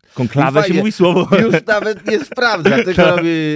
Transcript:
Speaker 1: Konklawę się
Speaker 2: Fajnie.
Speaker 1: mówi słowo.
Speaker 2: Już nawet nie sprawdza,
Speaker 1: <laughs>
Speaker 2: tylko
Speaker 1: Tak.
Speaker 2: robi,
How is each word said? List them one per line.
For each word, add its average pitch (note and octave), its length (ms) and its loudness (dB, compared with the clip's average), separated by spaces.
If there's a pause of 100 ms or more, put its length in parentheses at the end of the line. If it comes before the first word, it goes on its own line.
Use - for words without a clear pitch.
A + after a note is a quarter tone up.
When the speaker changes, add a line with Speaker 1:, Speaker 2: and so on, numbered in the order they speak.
(140)
Speaker 1:
Konklawę C3+ 460 -2
się - 80 2
Speaker 2:
Fajnie. F3+ 120 0
Speaker 1:
mówi G#3+ 120 -2
słowo. F3+ 460 2
Speaker 2:
Już A3+ 180 2 (120)
nawet G#3 400 -4
nie G#3+ 120 0
sprawdza, F3 600 0
Speaker 1:
<laughs> A3+ 40 -2
Speaker 2:
tylko F3+ 180 0
Speaker 1:
Tak. F3 160 4
Speaker 2:
robi, E3 120 -2 (260)